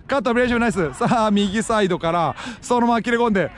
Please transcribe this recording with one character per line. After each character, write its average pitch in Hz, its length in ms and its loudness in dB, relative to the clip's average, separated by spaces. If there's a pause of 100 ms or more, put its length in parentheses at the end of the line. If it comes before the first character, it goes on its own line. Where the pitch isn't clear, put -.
カ 269 100 0
ッ 277 60 0
ト、 240 100 0
ミ 233 40 2
ド 247 60 2
ル 247 40 2
チ 240 80 0
ー - 20 0
ム、 226 40 0
ナ 233 60 2
イ 214 40 0
ス。 156 220 -2
さ 226 340 2
あ、 208 40 2
右 202 300 0
サ 220 220 0
イ 185 40 2
ド 175 120 -2
か 165 120 -2
ら、 165 240 0 (240)
そ 240 220 0
の 240 60 2
ま 240 60 2
ま 226 100 0
切 240 80 -2
れ 240 60 2
込 233 120 2
ん 214 40 2
で。 175 240 0